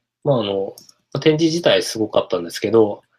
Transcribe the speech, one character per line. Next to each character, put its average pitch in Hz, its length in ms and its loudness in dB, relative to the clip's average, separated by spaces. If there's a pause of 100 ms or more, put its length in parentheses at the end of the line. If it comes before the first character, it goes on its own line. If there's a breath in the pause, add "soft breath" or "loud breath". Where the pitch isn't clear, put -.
(240)
ま 143 100 0
あ、 117 60 0
あ - 40 -4
の、 98 320 -6 (440)
展 156 180 4
示 165 80 2
自 165 160 -2
体 98 200 2
す - 160 -8
ご 107 100 -2
か - 120 0
っ - 80 -10
た 90 100 -4
ん 85 60 -6
で 85 60 -10
す - 100 -12
け 104 100 -4
ど、 107 320 2 (160)